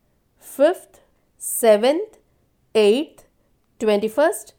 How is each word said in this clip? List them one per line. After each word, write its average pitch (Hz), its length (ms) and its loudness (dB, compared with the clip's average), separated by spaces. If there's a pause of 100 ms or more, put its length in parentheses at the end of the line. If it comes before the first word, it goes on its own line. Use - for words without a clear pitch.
(400)
fifth, - 600 -2 (360)
seventh, 254 800 0 (560)
eighth, 220 500 0 (540)
twenty-first, 220 800 -2